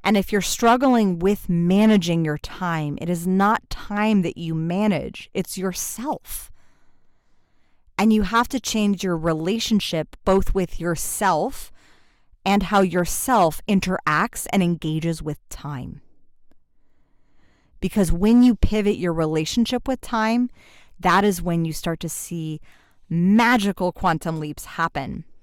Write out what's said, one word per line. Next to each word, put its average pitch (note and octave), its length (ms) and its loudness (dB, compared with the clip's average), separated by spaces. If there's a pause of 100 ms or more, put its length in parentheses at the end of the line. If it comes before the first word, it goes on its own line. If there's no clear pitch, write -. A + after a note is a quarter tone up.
And G3 140 2
if F#3+ 160 0
you're G3+ 80 2
struggling A#3 760 2
with G3 280 0
managing F3 760 4
your D3+ 140 -4
time, D#3+ 600 -6
it E3 100 -6
is E3+ 160 -4
not G3 440 2
time G#3 540 0
that - 140 -4
you E3 160 -6
manage, F3 800 -4
it's - 240 -6
yourself. - 920 -8 (1500)
And A3 140 4
you G#3+ 120 4
have A3+ 260 0
to C4 100 -2
change G3+ 420 0
your F3+ 140 0
relationship E3 1120 -2
both G3 280 4
with F#3 240 -2
yourself F3 920 -2 (720)
and G3 200 2
how G3 180 2
yourself F3+ 840 0
interacts F#3 880 0
and G3 100 2
engages D#3+ 600 -2
with D3+ 240 -10
time. C#3 540 -12 (1800)
Because F#3 300 2
when G#3+ 320 6
you B3 120 6
pivot G#3 420 2
your E3+ 140 -2
relationship D#3+ 760 -2
with C4 120 -4
time, A#3 500 -2 (500)
that F3+ 260 2
is F#3 160 0
when E3+ 240 -2
you D#3+ 80 -4
start E3 280 -6
to E3 80 -8
see D#3 520 -10 (480)
magical G3 840 2
quantum D#3+ 480 -2
leaps D3+ 260 -10
happen - 600 -6 (180)